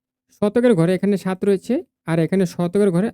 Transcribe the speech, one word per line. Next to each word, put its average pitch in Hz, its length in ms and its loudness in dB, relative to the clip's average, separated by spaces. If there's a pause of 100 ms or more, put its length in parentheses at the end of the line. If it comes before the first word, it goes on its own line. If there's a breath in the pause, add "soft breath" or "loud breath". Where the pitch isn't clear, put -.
(420)
শতকের 240 320 2
ঘরে 165 200 2
এখানে 196 220 0
সাত 185 280 -6
রয়েছে 202 300 -2 (320)
আর 165 120 0
এখানে 185 280 0
শতকের 180 440 0
ঘরে 180 240 0